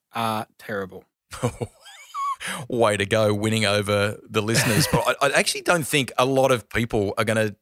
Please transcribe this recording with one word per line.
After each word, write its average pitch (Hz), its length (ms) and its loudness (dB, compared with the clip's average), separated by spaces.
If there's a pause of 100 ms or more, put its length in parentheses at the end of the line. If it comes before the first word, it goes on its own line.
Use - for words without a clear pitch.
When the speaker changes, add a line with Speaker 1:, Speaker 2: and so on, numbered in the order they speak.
(140)
Speaker 1:
are 113 320 -4 (120)
terrible. 98 460 -10 (360)
<laughs> - 1300 -8
Speaker 2:
Way 110 300 2
to 101 80 0
go, 110 260 2
winning 110 320 0
over 101 540 0 (100)
the 110 140 0
listeners. 117 500 2
But 120 300 2
I, 139 60 4
I - 20 2
actually - 320 0
don't 170 240 0
think 135 320 0
a 127 80 4
lot 135 240 4
of 120 180 0
people 113 480 0
are 113 80 0
gonna 110 380 0